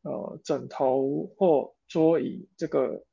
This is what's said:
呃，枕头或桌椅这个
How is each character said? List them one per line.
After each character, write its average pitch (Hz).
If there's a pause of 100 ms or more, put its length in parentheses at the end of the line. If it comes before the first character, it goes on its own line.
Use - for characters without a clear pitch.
呃， 143
枕 135
头 139
或 160 (140)
桌 160
椅 -
这 165
个 -